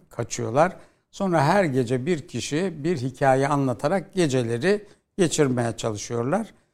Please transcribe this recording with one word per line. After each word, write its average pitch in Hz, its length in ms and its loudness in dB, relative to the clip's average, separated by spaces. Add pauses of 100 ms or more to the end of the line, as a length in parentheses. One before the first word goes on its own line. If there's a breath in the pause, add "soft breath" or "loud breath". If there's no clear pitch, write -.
kaçıyorlar. 120 680 0 (360 soft breath)
Sonra 175 320 2
her 185 200 4
gece 127 420 0
bir 170 220 -4
kişi 160 460 -4 (100)
bir 170 140 -2
hikaye 135 500 2
anlatarak 143 680 -2
geceleri 135 720 0 (320 loud breath)
geçirmeye 127 600 2
çalışıyorlar. 120 760 -4 (200)